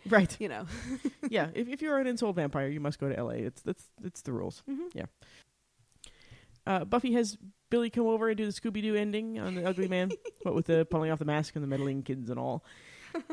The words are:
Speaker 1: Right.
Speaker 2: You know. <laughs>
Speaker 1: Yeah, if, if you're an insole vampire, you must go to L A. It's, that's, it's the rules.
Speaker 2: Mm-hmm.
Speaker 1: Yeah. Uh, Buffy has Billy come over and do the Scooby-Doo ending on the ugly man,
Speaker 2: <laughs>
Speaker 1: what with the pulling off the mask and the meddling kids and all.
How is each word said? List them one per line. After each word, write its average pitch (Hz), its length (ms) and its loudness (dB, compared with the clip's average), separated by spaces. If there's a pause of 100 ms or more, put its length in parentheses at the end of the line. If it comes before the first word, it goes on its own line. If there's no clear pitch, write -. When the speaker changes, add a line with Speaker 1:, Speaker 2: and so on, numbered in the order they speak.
Speaker 1:
Right. 196 320 8
Speaker 2:
You 208 80 -4
know. 127 200 -6 (300)
<laughs> - 320 -4
Speaker 1:
Yeah, 160 260 2
if, 240 120 -2
if 269 140 -8
you're 302 160 0
an 269 80 2
insole 233 300 0
vampire, 143 320 0
you 147 120 -4
must 147 200 -4
go 139 100 -2
to - 80 -2
L 120 140 -2
A. 117 60 -4
It's, 117 260 -6
that's, - 260 -6 (140)
it's 185 180 -10
the 139 100 -8
rules. 95 380 -4
Speaker 2:
Mm-hmm. 277 140 -6 (100)
Speaker 1:
Yeah. - 120 -8 (1600)
Uh, 190 200 0
Buffy 240 280 2
has 220 240 2 (320)
Billy 233 200 2
come 233 160 0
over 226 240 2
and 214 80 0
do 220 80 0
the 208 60 0
Scooby-Doo 214 440 -2
ending 214 440 -2
on 185 160 -4
the 175 120 -2
ugly 185 200 2
man, 185 240 2 (160)
Speaker 2:
<laughs> - 160 -14
Speaker 1:
what 175 120 0
with 165 120 2
the 165 180 6
pulling 160 260 2
off 151 80 0
the 151 60 -4
mask 151 300 0
and 147 80 -4
the 139 40 -2
meddling 139 360 0
kids 131 260 -4
and 123 100 -4
all. 127 240 -4 (680)